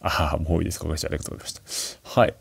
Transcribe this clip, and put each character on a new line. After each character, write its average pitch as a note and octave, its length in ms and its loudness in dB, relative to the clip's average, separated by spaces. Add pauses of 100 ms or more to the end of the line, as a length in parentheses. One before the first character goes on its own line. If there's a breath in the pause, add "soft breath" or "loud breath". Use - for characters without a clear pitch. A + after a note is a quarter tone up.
あ F2+ 320 2
あ、 D#2 40 2
も E2 200 2
う - 20 4
い - 40 2
い - 20 -2
で E2+ 60 -2
す - 80 -6
か。 E2 80 -4
ご D#2 80 0
視 D#2+ 80 -4
聴 - 60 -4
あ - 20 -4
り D2+ 80 -2
が - 40 -10
と - 60 -8
う - 80 -10
ご - 0 -
ざ - 100 -14
い - 60 -10
ま - 140 -16
し - 340 -8
た。 - 200 4
は A2+ 60 8
い。 - 140 -2